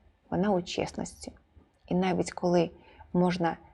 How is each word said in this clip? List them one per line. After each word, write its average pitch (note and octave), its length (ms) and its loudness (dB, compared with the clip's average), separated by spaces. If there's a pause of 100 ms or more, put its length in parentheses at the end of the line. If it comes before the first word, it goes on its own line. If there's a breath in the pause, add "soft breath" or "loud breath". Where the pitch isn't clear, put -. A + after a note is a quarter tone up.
(300)
вона F#3 200 2
у F3+ 120 2
чесності. - 720 -6 (540)
І - 80 -4
навіть F3+ 380 0
коли F3 380 2 (420 soft breath)
можна F3 440 2 (180)